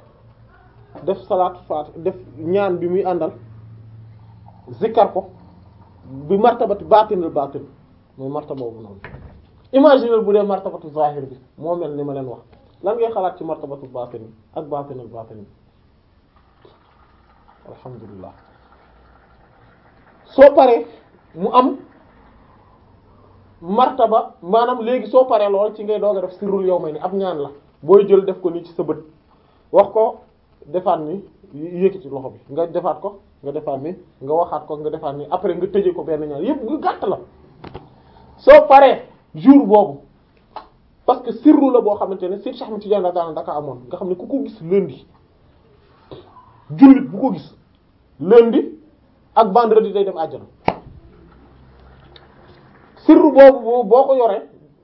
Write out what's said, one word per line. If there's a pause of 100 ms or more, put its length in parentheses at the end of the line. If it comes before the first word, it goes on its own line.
(1040)
Def (100)
salaatu
faat, (100)
def (220)
ñaan
bi
muy
àndal. (1500)
Zikkar
ko. (760)
Bi
martabati
baatinul
baatin. (520)
Mooy
martaba
boobu
noonu. (720)
Imaginez
bu
dee
martabatu
zahir
bi. (200)
Moo
mel
ni
ma
leen
wax. (440)
Lan
ngay
xalaat
ci
martabatu
baatin
bi (220)
ak
baatinul
baatin
bi? (2250)
Alhamdulillah. (2000)
Soo
paree, (500)
mu
am (1800)
martaba,
maanaam
léegi
soo
paree
lool
ci
ngay
doog
a
def
sirrul
yawmayni,
ab
ñaan
la. (320)
Booy
jël
def
ko
nii
ci
sa
bët. (760)
Wax
ko, (440)
defaat
ni, (300)
yëkkati
loxo
bi. (100)
Nga
defaat
ko, (240)
nga
defaat
ni, (260)
nga
waxaat
ko,
nga
defaat
ni.
Après
nga
tëjee
ko
benn
ñaan.
Yépp
nga
gàtt
la. (1160)
Soo
paree, (320)
jour
boobu, (1080)
parce
que
sirru
la
boo
xamante
ne
Seydou
Cheikh
Ahmed
Tidiane
radiyallahu
anhu
da
ka
amoon.
Nga
xam
ne
ku
ko
gis
lundi, (1700)
jullit
bu
ko
gis, (640)
lundi (560)
ak
vendredi
day
dem
àjjana. (2500)
Sirru
boobu
boo,
boo
ko
yoree, (420)